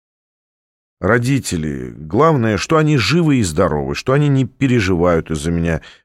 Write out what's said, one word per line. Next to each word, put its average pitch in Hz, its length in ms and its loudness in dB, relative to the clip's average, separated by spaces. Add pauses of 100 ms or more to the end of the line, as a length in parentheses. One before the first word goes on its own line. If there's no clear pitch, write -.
(1000)
Родители, 90 960 -2
главное, 113 600 0
что 156 220 -2
они 151 200 2
живы 147 380 2
и 113 80 2
здоровы, 76 500 -2
что - 180 -4
они 147 140 2
не 135 180 2
переживают 90 840 0
из-за 80 220 -2
меня, 82 300 -2 (220)